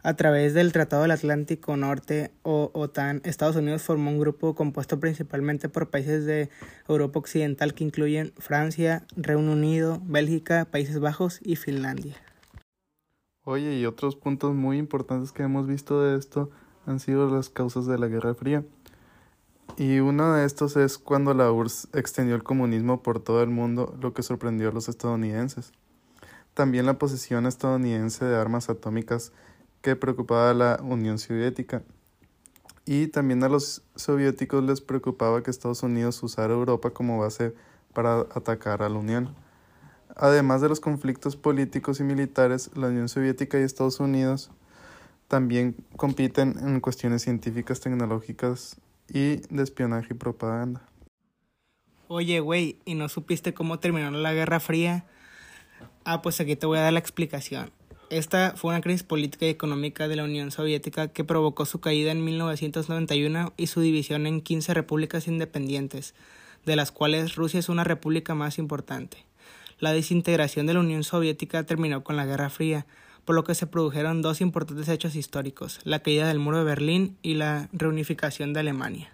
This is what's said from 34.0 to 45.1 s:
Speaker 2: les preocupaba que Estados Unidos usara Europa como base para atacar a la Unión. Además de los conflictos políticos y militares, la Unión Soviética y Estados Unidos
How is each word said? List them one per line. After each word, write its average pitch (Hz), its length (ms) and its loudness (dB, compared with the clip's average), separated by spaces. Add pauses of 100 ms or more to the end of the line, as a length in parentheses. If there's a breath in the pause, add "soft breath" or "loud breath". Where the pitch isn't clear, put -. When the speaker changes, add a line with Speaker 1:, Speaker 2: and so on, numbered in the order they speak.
Speaker 2:
les 135 160 0
preocupaba 120 640 0
que 127 80 -4
Estados 120 320 -4
Unidos 120 400 0
usara 113 280 -2
Europa 120 380 2
como 120 300 -2
base 113 340 -2 (380 loud breath)
para 117 300 2 (120)
atacar 107 480 -2
a 107 60 0
la 107 100 -2
Unión. 120 380 -2 (800 soft breath)
Además 139 440 6
de 147 80 4
los 151 120 2
conflictos 139 560 -2
políticos 139 640 0
y - 20 0
militares, 135 720 2
la 131 140 -2
Unión 120 200 0
Soviética 135 520 0
y - 20 4
Estados 131 380 0
Unidos 135 500 0 (760 loud breath)